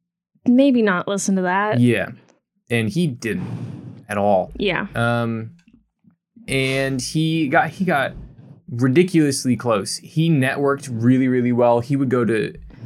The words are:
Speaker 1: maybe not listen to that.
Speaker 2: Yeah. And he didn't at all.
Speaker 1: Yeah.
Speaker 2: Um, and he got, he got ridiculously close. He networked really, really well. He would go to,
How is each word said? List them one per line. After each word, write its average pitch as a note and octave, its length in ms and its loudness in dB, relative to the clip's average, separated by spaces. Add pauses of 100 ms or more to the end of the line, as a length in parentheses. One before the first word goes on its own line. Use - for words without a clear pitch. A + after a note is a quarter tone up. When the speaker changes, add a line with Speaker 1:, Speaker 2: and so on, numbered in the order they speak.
(460)
Speaker 1:
maybe B3+ 360 4
not F#3 240 0
listen G3 300 -2
to F#3+ 60 0
that. F#3+ 360 0
Speaker 2:
Yeah. A2+ 300 2 (640)
And A2+ 180 0
he E3 180 -2
didn't A2 1000 -8
at G#2 100 -4
all. G2 380 2
Speaker 1:
Yeah. C#3+ 400 -2
Speaker 2:
Um, A#2 560 -2 (960)
and C3+ 520 -2
he D#3+ 480 -2
got, D#3+ 220 0
he - 140 -6
got C#3+ 300 -2 (560)
ridiculously C3+ 840 2
close. G#2+ 420 -2
He D#3+ 320 -2
networked C#3 600 0
really, B2+ 380 2
really B2 240 2
well. A#2+ 280 4
He C#3 160 -2
would C3+ 140 -2
go B2 140 2
to, A2 300 -2 (320)